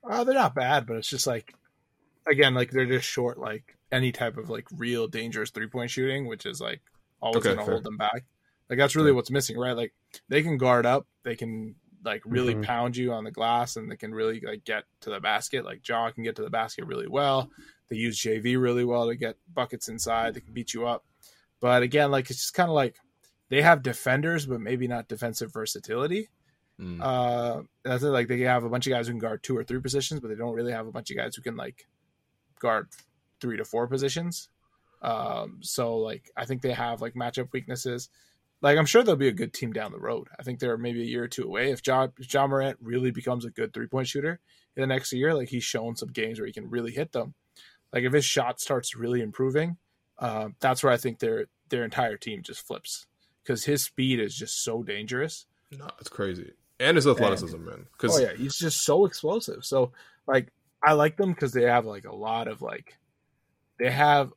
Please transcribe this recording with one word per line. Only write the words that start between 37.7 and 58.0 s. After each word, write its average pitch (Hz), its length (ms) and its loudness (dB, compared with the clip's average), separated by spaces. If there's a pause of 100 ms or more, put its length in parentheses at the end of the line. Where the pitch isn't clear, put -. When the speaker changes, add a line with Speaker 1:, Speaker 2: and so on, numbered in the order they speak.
Speaker 1:
Like, 147 180 8
I'm 151 80 6
sure 240 160 8
they'll 202 120 6
be 135 120 4
a 123 60 4
good 117 200 -4
team 117 200 -6
down 107 180 -6
the 107 80 -12
road. 117 300 -6 (100)
I - 20 -14
think 127 180 -8
they're 120 180 0
maybe 117 240 -4
a 117 40 -2
year 120 200 -4
or - 20 -8
two 120 160 -6
away. 113 280 0
If - 140 -4
Ja, 131 220 4 (100)
if 127 160 -14
Ja 139 140 6
Morant 135 340 0
really 123 300 0
becomes 123 340 -2
a 117 60 -8
good 113 220 -4
three-point 127 340 -4
shooter 151 320 -4 (360)
in 135 60 -2
the 131 60 0
next 131 260 0
year, 143 220 2
like, 127 140 -2
he's 123 140 -4
shown 117 320 -4
some 120 140 -10
games 113 300 -4
where 104 80 -6
he 107 60 -10
can - 180 -12
really 117 220 -4
hit 147 180 -4
them. 123 240 -4 (580)
Like, 123 100 0
if 127 100 2
his 143 120 6
shot 127 340 0
starts - 360 -2
really 120 260 0
improving, 135 560 0 (400)
uh, 110 320 -4 (100)
that's 127 240 2
where 139 80 6
I 120 60 4
think 117 220 -4
their, 110 260 0 (240)
their 120 160 0
entire 117 320 -2
team 113 240 -10
just - 240 -16
flips, - 400 -10 (400)
'cause 123 200 -2
his 143 200 0
speed 127 340 0
is 107 160 -2
just - 280 -6
so 117 200 -4
dangerous. 110 600 -6 (260)
Speaker 2:
No, 143 180 -16 (100)
it's - 100 -14
crazy. 92 440 -6 (260)
And 147 180 6
his 139 100 6
athleticism, 95 480 4
Speaker 1:
And 82 100 -12
Speaker 2:
man. - 220 -16 (100)
'Cause 117 200 2